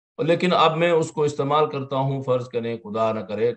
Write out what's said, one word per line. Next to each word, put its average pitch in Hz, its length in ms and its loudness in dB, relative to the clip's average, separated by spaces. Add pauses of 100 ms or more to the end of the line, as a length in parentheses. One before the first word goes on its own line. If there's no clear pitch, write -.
(200)
और 143 60 -2
लेकिन 175 260 2
अब 156 260 4
मैं 170 160 2
उसको 160 320 0
इस्तेमाल 147 420 0
करता 139 300 -6
हूँ, 135 260 -2
फर्ज 127 240 -2
करें 117 340 -4
खुदा 110 320 -2
न 110 80 -4
करे, 107 360 -2